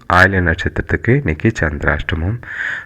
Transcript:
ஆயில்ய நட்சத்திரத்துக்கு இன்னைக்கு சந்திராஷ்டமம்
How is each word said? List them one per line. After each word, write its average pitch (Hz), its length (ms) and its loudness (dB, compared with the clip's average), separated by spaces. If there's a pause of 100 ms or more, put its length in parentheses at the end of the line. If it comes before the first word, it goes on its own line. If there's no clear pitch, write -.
(120)
ஆயில்ய 92 280 6
நட்சத்திரத்துக்கு 85 760 0
இன்னைக்கு 82 440 0
சந்திராஷ்டமம் 80 800 -2 (460)